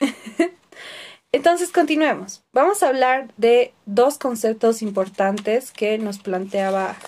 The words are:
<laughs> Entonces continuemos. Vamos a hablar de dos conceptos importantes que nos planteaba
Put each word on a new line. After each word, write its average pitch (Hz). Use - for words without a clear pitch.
<laughs> -
Entonces 339
continuemos. 294
Vamos 339
a 294
hablar 262
de 233
dos 240
conceptos 226
importantes 202
que 214
nos 208
planteaba 190